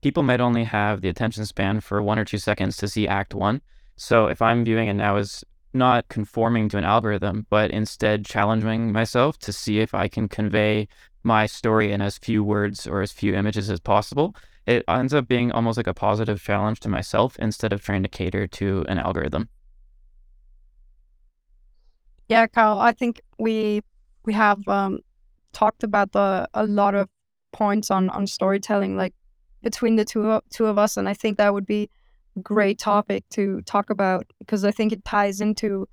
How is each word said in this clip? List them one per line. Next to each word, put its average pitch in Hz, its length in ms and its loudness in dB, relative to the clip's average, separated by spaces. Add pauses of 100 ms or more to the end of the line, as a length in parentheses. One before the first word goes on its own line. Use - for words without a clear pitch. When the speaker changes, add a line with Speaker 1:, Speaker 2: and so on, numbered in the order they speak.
Speaker 1:
people 139 200 0
might 123 180 2
only 117 240 2
have 104 380 -2
the 95 60 -2
attention 107 380 -4
span 98 340 -2
for 101 220 -4
one 107 160 0
or 107 60 0
two 104 140 -6
seconds 98 400 -2
to 101 100 -4
see 107 180 -2
act 98 280 -4
one. 104 260 0 (360)
So 113 300 2
if - 160 -2
I'm 117 220 2
viewing 113 240 0
it 101 60 -2
now 101 220 0
as 104 280 -4 (320)
not 127 320 2
conforming 113 640 0
to 101 80 -2
an 90 60 -2
algorithm, 104 680 0
but 107 200 2
instead 107 560 -2
challenging 110 640 0
myself 120 480 0
to - 140 -10
see 104 260 -2
if - 160 0
I 98 140 0
can 107 200 -4
convey 107 600 0 (340)
my 110 240 4
story 110 460 2
in 101 100 -2
as 101 160 -4
few 107 240 0
words 104 440 -2
or 92 160 -2
as 104 100 -4
few 101 220 -2
images 104 360 -2
as 87 80 -2
possible, 143 560 0 (320)
it 120 220 2
ends 127 260 2
up 131 140 0
being 120 240 2
almost 113 240 0
like 120 100 -2
a 95 80 -2
positive 104 480 0
challenge 104 380 -2
to - 80 -8
myself 107 500 0
instead 107 340 -2
of 101 100 -4
trying 101 200 -2
to 95 60 -2
cater 95 400 -4
to 95 400 -2
an 92 100 -2
algorithm. - 500 -4 (2750)
Speaker 2:
Yeah, 226 200 6
Kyle, 214 320 4
I 233 120 6
think 240 280 -2 (180)
we, 220 440 0 (420)
we 220 80 -2
have, 208 340 2
um, 196 320 0 (540)
talked - 320 0
about 202 280 0
the, 196 420 0
a 214 120 0
lot 202 280 2
of 196 140 0 (440)
points 208 380 0
on, 190 200 2
on 202 160 -4
storytelling, 196 720 -2
like, 185 180 -4 (480)
between 226 340 0
the 214 80 4
two, 220 360 0 (100)
two 226 160 0
of 208 120 0
us, 208 180 2
and 196 120 -2
I 202 60 -2
think 214 240 -4
that 202 160 4
would 202 120 -4
be 208 220 -2 (480)
a 196 40 -8
great 208 380 2
topic 202 520 0
to 196 320 -2
talk - 260 -2
about 185 380 -2 (140)
because 202 240 -4
I 202 60 2
think 214 220 -2
it 196 120 -10
ties 202 360 -2
into 208 520 -2